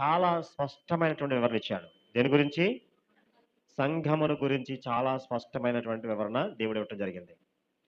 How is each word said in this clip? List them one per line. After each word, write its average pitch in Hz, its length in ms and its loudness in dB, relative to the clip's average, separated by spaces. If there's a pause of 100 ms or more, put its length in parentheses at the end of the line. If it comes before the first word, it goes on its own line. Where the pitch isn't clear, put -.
చాలా 170 400 2
స్పష్టమైనటువంటి 147 920 -2
వివరణ 117 200 2
ఇచ్చాడు. 95 300 -4
దేని - 440 0
గురించి? 147 520 4 (960)
సంఘమును 151 680 0
గురించి 135 440 -2
చాలా 127 300 0
స్పష్టమైనటువంటి 120 880 -4
వివరణ 110 400 -2
దేవుడు 110 300 -4
ఇవ్వటం 104 200 -6
జరిగింది. 90 380 -8 (520)